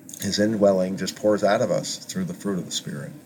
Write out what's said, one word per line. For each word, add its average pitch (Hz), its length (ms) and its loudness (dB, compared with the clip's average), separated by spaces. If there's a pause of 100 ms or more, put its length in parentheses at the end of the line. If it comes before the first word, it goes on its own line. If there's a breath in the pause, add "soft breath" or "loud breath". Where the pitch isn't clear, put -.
(220)
His 101 180 -2
indwelling 98 580 4
just 92 180 -6
pours 104 280 2
out 104 180 4
of 117 100 0
us - 260 -2
through - 280 -6
the 85 80 -6
fruit 98 260 -4
of 78 60 -6
the - 60 -12
Spirit - 400 -8 (140)